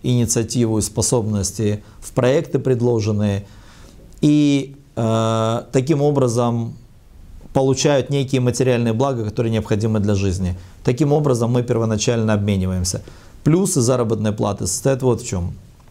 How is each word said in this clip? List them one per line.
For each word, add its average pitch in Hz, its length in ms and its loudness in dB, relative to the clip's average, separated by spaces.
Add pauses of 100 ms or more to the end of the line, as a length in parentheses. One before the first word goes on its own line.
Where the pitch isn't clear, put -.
инициативу 117 760 0
и - 20 2
способности 104 1040 -2 (160)
в - 120 -16
проекты, 135 460 0
предложенные, 110 840 0 (760)
и, 143 520 2 (220)
э, 113 760 0
таким 139 300 0
образом 120 720 0 (800)
получают 135 560 2
некие 139 320 0
материальные 120 540 2
блага, 127 280 0
которые 113 300 -2
необходимы 110 480 0
для 104 140 2
жизни. 92 420 0 (260)
Таким 139 300 0
образом 131 380 0
мы 123 120 0
первоначально 113 680 0
обмениваемся. 95 720 -2 (400)
Плюсы 160 400 2
заработной 113 500 0
платы 107 340 -4
состоят 135 360 -2
вот 123 180 2
в - 60 -12
чем. 90 260 -6 (380)